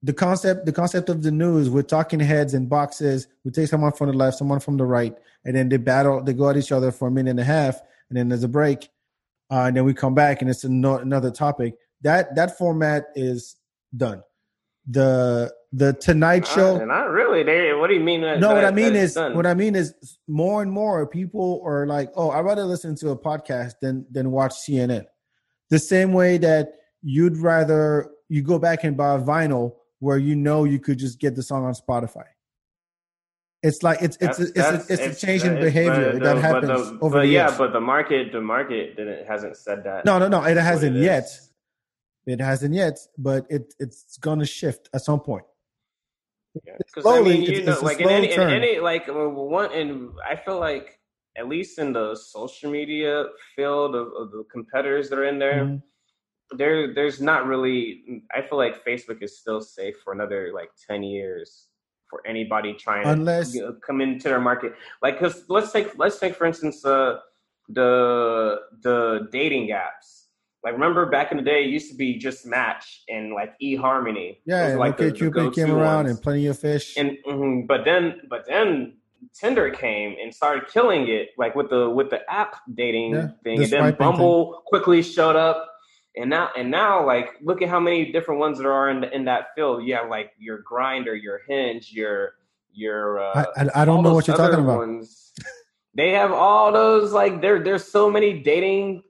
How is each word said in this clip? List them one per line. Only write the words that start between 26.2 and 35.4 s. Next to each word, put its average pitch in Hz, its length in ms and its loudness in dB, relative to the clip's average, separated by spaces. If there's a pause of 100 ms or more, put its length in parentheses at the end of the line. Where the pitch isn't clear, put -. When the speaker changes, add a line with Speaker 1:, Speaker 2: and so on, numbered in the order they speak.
Speaker 1:
that 156 360 4 (280)
you'd 160 360 2
rather, 156 720 2 (180)
you 147 140 0
go 165 160 2
back 165 240 0
and 151 120 0
buy 143 200 2
a 135 40 0
vinyl 135 540 0 (260)
where 139 200 2
you 143 160 0
know 147 300 2
you 143 140 2
could 135 200 -2
just 127 200 -6
get 139 160 -2
the 131 60 -6
song 131 240 -4
on 127 80 -2
Spotify. 120 520 -6 (1400)
It's 156 180 0
like, 165 220 2
it's, 170 180 0
it's 143 160 0
Speaker 2:
That's, - 20 -10
Speaker 1:
a, 175 40 0
it's 170 80 -4
a, 180 100 0
Speaker 2:
that's, 160 300 0
Speaker 1:
it's 185 100 0
a 135 80 -2
Speaker 2:
it's, 156 120 -10
Speaker 1:
change 190 220 0